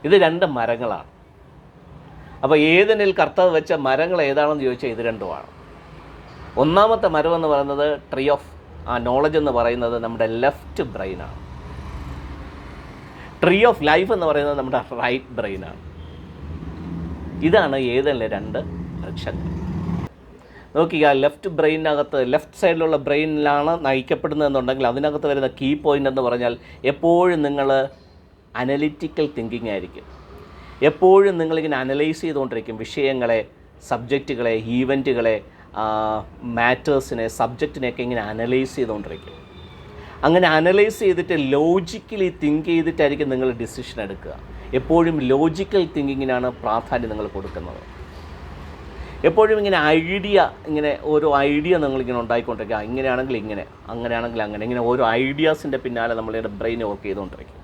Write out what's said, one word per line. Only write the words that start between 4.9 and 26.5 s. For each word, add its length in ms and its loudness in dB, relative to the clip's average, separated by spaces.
ഇത് 140 -6
രണ്ടുമാണ്. 400 -8
ഒന്നാമത്തെ 540 4
മരം 220 2
എന്ന് 140 0
പറയുന്നത് 340 0
tree 220 0
of, 80 -4
ആ, 60 -2
knowledge 340 2
എന്ന് 180 0
പറയുന്നത് 460 0
നമ്മുടെ 220 -2
ലെഫ്റ്റ് 400 -2
ബ്രെയിനാണ്. 440 -8
Tree 280 6
of 80 0
life 260 4
എന്ന് 140 0
പറയുന്നത് 300 2
നമ്മുടെ 200 0
റൈറ്റ് 360 -2
ബ്രെയിനാണ്. 420 -6
ഇതാണ് 280 4
ഏദനിലെ 420 0
രണ്ട് 240 -6
വൃക്ഷങ്ങൾ. 440 -8
നോക്കിക്കുക, 340 4
ലെഫ്റ്റ് 340 -2
ബ്രെയിനകത്ത്, 600 2
ലെഫ്റ്റ് 280 -2
സൈഡിലുള്ള 360 2
ബ്രെയിനിലാണ് 680 2
നയിക്കപ്പെടുന്നതെന്നുണ്ടെങ്കിൽ 1040 0
അതിനകത്ത് 400 -2
വരുന്ന 180 0
കീ 100 0
പോയിന്റ് 260 4
എന്ന് 160 -2
പറഞ്ഞാൽ 280 0